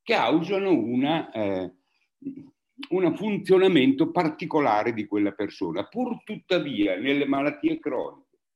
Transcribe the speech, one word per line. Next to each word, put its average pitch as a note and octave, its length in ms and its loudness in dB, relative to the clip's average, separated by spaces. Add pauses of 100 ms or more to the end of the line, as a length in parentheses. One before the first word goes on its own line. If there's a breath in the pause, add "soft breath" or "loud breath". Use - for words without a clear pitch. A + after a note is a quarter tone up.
causano F3+ 680 0
una, C3+ 600 0
eh, G2 420 -4 (1160)
un - 260 0
funzionamento F#3 920 4
particolare D3 840 0
di G#2 140 -6
quella G2+ 260 -2
persona. F#2+ 540 -6
Pur - 380 -6
tuttavia, C#3 720 -2
nelle C#3 300 -2
malattie D3 520 -2
croniche, - 600 -10 (180)